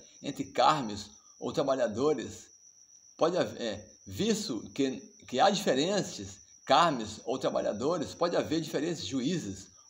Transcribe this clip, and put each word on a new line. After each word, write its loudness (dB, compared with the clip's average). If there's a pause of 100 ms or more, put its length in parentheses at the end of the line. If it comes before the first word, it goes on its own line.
(220)
entre -6
carmes 0 (280)
ou -6
trabalhadores, 0 (720)
pode 2
haver, 0
é, -6 (180)
visto -2 (120)
que, 0 (300)
que -2
há 8
diferentes 0 (260)
carmes 4
ou -4
trabalhadores, -2
pode 0
haver 0
diferentes -4
juízes -4 (220)